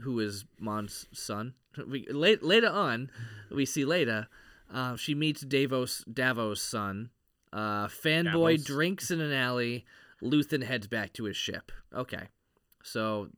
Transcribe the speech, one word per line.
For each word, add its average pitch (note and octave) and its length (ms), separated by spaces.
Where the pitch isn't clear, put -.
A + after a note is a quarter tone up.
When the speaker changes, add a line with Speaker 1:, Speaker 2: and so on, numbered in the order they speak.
Speaker 1:
who A#2+ 180
is G2+ 240
Mon's G#2+ 520
son. A2+ 420
<laughs> C3+ 100
We C3 240
la-, E3+ 320
later G#3+ 300
on, C3+ 400
we C#3 160
see C#3+ 180
Leda. B2+ 440
Uh, B2 220
she C#3+ 220
meets D3+ 240
Davos, C3 640
Davos' A2+ 580
son. G#2 480
Uh, G#2 360
fanboy E3 720
Speaker 2:
Davos. D3 60
Speaker 1:
drinks D#3 460
in E3+ 100
an D3+ 120
alley. B2 520
Luthen C#3+ 400
heads A2+ 240
back G#2 280
to A2+ 100
his G2 120
ship. - 360
Okay. - 360
So G#2+ 540